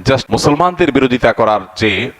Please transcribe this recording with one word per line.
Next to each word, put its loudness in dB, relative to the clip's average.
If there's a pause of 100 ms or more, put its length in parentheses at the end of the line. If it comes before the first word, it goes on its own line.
just 0
মুসলমানদের 0
বিরোধিতা 2
করার 0 (160)
যে -2